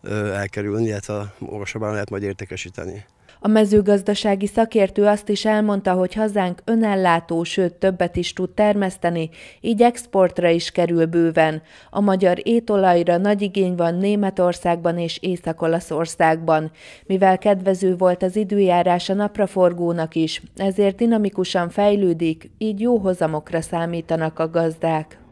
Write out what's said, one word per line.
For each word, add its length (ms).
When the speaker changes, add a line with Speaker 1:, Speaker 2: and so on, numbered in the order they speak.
Speaker 1:
ö, 300
elkerülni, 560
illetve 500
magasabb 440
áron 120
lehet 160
majd 140
értékesíteni. 800
Speaker 2:
A 40
mezőgazdasági 1000
szakértő 580
azt 240
is 160
elmondta, 480
hogy 200
hazánk 520
önellátó, 800
sőt, 300
többet 420
is 180
tud 160
termeszteni, 800
így 200
exportra 680
is 220
kerül 340
bőven. 560
A 100
magyar 440
étolajra 760
nagy 240
igény 340
van 200
Németországban 1040
és 240
Észak-Olaszországban. 1500
Mivel 320
kedvező 580
volt 280
az 120
időjárás 720
a 40
napraforgónak 1000
is, 260
ezért 400
dinamikusan 760
fejlődik, 880
így 220
jó 180
hozamokra 640
számítanak 800
a 100
gazdák. 720